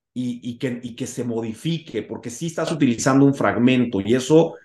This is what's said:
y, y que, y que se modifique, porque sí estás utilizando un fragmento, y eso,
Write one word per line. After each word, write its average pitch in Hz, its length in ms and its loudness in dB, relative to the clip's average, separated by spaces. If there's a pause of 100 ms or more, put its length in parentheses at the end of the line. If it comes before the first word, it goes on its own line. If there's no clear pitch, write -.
(140)
y, 123 300 -6
y 117 140 -8
que, 123 240 -6
y 117 140 -12
que 131 100 -8
se - 180 -8
modifique, 117 800 -6
porque 110 300 -10
sí 170 160 -8
estás 160 240 -4
utilizando 139 540 4
un 135 100 4
fragmento, 117 640 2
y 107 140 2
eso, 156 500 4